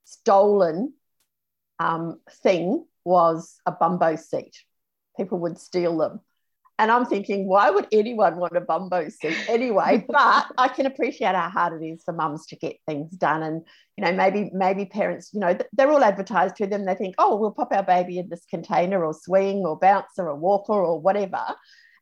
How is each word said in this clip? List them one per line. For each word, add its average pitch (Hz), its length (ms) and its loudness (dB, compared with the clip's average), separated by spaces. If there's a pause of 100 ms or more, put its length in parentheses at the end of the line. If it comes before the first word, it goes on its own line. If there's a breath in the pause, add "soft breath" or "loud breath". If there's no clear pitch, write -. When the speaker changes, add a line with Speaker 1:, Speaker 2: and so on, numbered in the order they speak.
Speaker 1:
stolen, 202 880 2 (840)
um, 165 400 -4 (240)
thing 190 420 0 (180)
was 170 600 2
a 175 60 -4
bumbo 170 440 0
seat. - 400 -10 (600)
People 196 220 -6
would 170 180 -6
steal 170 400 -4
them. 160 240 -4 (580)
And 220 120 4
I'm 247 140 2
thinking, 202 420 -4
why 202 220 4
would 392 220 0
anyone 214 460 2
want 175 200 -2
a 170 40 -4
bumbo 175 480 -2
seat 160 280 -6 (100)
anyway? 220 580 2
Speaker 2:
<laughs> - 40 -14
Speaker 1:
But 247 380 4 (100)
I 262 120 4
can 269 160 -2
appreciate 254 500 -2
how 170 140 -2
hard 170 320 -4
it 160 40 -8
is 165 180 -12
for 170 100 -6
mums 156 340 -6
to - 80 -20
get - 220 -8 (100)
things 156 240 -6
done. 160 320 -2
And, 160 220 -6 (320 soft breath)
you 202 60 -8
know, 175 80 0
maybe, 190 420 0
maybe 190 320 0
parents, 180 480 -6
you 208 60 -6
know, 180 140 2
th-, - 200 -8
they're 269 180 4
all 285 120 4
advertised 190 540 0
to 202 100 -4
them. 202 180 -4
They 185 100 -2
think, 190 220 -8
"Oh, 339 180 4
we'll 208 160 -2
pop 285 220 -6
our 196 100 2
baby 180 340 0
in 180 120 -8
this - 160 -14
container 175 600 -2
or 156 80 -2
swing 196 520 0
or 156 120 -4
bouncer 190 500 2
or 143 80 -6
walker 196 380 0
or 170 260 0
whatever." 190 440 -2 (580 soft breath)